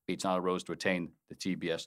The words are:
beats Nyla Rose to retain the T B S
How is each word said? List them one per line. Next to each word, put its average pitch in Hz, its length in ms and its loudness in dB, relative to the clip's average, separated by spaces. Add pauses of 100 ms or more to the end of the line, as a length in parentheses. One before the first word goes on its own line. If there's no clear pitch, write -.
beats 92 180 -2
Nyla 92 160 2
Rose 90 240 2
to 85 80 -6
retain 87 380 0 (180)
the - 60 -16
T 92 200 -2
B 85 160 -2
S 82 160 -2